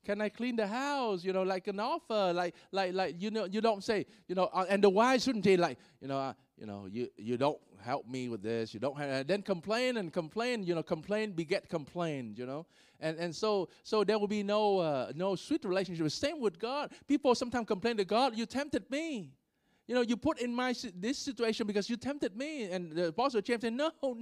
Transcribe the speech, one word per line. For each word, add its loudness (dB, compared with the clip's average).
Can -2
I 0
clean -4
the 2
house?" -2
You -2
know, 2
like -2
an -4
offer, 2
like, 0
like, 0
like, 0
you -2
know, -2
you -2
don't 2
say, 0
you -4
know, 4
uh, 2
and 4
the 10
wife 6
shouldn't 0
say, 8
like, 2
you -10
know, -2
uh, -2
you -16
know, -8
"You, -6
you -2
don't 0
help -4
me -6
with -6
this, -2
you -8
don't," -2
and -2
then 0
complain -2
and -4
complain, -2
you 0
know, -2
complain -2
beget -2
complain, -4
you -6
know, -8
and, -4
and -4
so, 2
so 2
there 4
will 0
be 0
no, 4
uh, 0
no 0
sweet -4
relationship. 0
Same -4
with 0
God. -4
People 4
sometimes -2
complain 0
to 2
God, 4
"You -2
tempted -4
me. -4
You -4
know, 4
you 2
put 0
in -2
my 0
si-, -8
this -2
situation -2
because 0
you -2
tempted -4
me." -4
And -4
the 2
Apostle 2
James 0
said, 0
"No, 0